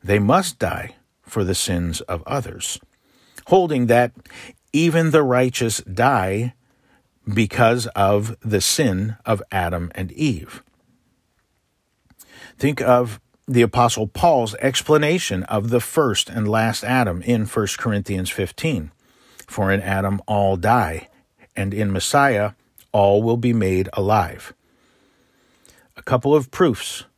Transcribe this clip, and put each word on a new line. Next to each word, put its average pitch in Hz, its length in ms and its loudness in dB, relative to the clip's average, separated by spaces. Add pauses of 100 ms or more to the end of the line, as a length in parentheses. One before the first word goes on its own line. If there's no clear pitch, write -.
"They 104 180 2
must 156 380 2
die 85 380 -6 (280)
for - 200 -4
the 92 100 0
sins 87 480 -4
of 85 240 -10
others," - 540 -8 (680)
holding 156 400 2
that 120 260 4 (600)
even 160 380 2
the 151 120 6
righteous 123 580 0
die 110 720 0 (800)
because 113 540 2
of 104 540 0
the 107 200 0
sin 110 540 -2 (100)
of 107 160 -2 (100)
Adam 87 440 -4
and 92 160 -8
Eve. 107 500 -6 (2000)
Think 139 240 -2
of 123 380 2 (280)
the 123 140 4
Apostle 113 460 2
Paul's 123 480 2
explanation 147 880 0
of 107 260 -4
the 120 100 2
first 123 500 0
and 110 180 -2
last 113 360 0
Adam 110 380 0
in 110 240 0
First 104 320 -2
Corinthians 101 520 -4
fifteen. 95 640 -4 (560)
"For 98 240 -2
in 98 100 0
Adam 98 460 -2
all 101 300 0
die, 90 500 0 (480)
and 98 180 -4
in 104 180 -2
Messiah 104 600 0 (400)
all 101 320 4
will 117 140 2
be 120 160 0
made 95 400 0
alive." 101 600 -2 (1400)
A - 80 -20
couple 139 320 0
of 139 160 0
proofs - 540 -2 (120)